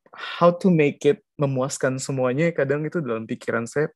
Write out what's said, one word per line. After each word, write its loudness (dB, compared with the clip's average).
how 2
to 2
make 2
it 2
memuaskan -2
semuanya, -2
kadang -2
itu -4
dalam -6
pikiran -4
saya -2